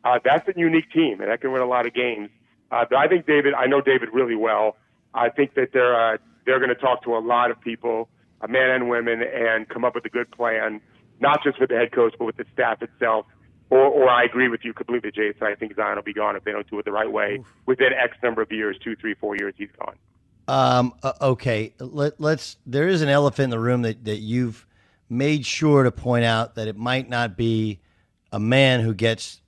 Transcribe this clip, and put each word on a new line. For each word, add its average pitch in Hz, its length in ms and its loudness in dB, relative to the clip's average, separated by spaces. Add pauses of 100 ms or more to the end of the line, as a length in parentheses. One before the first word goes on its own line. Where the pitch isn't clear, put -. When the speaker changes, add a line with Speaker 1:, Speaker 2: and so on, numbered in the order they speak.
Speaker 1:
Uh, 123 220 2
that's 147 240 2
a 190 80 -6
unique 165 340 0
team, 127 300 0
and 101 100 -4
that 120 80 -2
can 131 140 -4
win 127 80 0
a 127 40 0
lot 123 200 0
of 123 80 -6
games. 113 360 -4 (420)
Uh, 120 180 0
but 127 80 2
I 151 100 4
think 170 180 2
David, 143 280 4
I 127 140 0
know 139 120 4
David 131 320 2
really 120 240 0
well. 107 400 0 (380)
I 120 160 0
think 139 240 0
that 127 180 0
they're, 123 240 4
uh, 113 220 2 (280)
they're 131 140 2
gonna 143 160 0
talk 127 280 0
to 120 120 -2
a 113 40 -2
lot 120 320 0
of - 100 -10
people, 113 480 -6 (320)
uh, 110 60 -8
men 131 220 2
and 123 200 0
women, 117 320 -2
and 113 480 -2
come 120 160 -6
up 120 100 -2
with 120 100 -6
a 110 40 -10
good 120 220 -6
plan, 110 500 -4 (400)
not 143 220 2
just 143 160 -2
with 131 100 2
the 123 60 0
head 117 180 0
coach, 117 260 2
but 117 60 -4
with 110 120 -8
the 117 140 -10
staff 117 300 -2
itself. 113 440 -4 (440)
Or, 131 100 6
or 135 300 6
I 123 140 6
agree 123 240 2
with 113 160 -4
you 117 100 -10
completely, 117 380 -6
Jason. 107 340 -4
I 101 100 -2
think 104 200 -12
Zion 101 200 -2
will 101 80 -8
be 104 100 -10
gone 104 240 -2
if 95 80 -14
they 104 80 -4
don't 104 160 -8
do 104 100 -8
it - 60 -10
the 104 60 -6
right 110 200 -2
way. 107 280 -2
Speaker 2:
Oof. - 140 -20 (120)
Speaker 1:
Within 127 280 2
X 127 300 -2
number 113 180 -2
of 104 100 -4
years, 107 300 -4
two, 113 140 -8
three, 110 180 -8
four 104 220 -6
years, 101 220 -6
he's 101 200 -12
gone. - 180 -12 (520)
Speaker 3:
Um, 127 460 2 (100)
uh, 135 80 -2 (100)
okay, 120 560 -2
let, 147 440 -4
let's. 151 340 -2 (100)
There 139 220 0
is 180 140 2
an 143 80 2
elephant 143 360 2
in 127 40 -4
the 113 100 -2
room 123 220 2
that, 113 240 -4
that 107 140 -4
you've 113 460 -4 (440)
made 139 360 0
sure 147 380 4
to 120 80 4
point 120 320 0
out 113 320 0
that 110 140 -6
it 101 80 -10
might 123 320 -4
not 120 260 -4
be 110 460 -2 (500)
a 104 80 -6
man 127 400 4
who 113 140 0
gets 110 540 -4